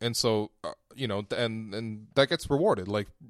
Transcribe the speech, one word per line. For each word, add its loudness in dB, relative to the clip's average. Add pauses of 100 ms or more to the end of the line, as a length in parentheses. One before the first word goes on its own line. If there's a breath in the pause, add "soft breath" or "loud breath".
And -2
so, 2 (140)
uh, -4 (220)
you -6
know, -2
th-, -4
and, -4
and -8
that 6
gets -2
rewarded. 2
Like, 0 (220)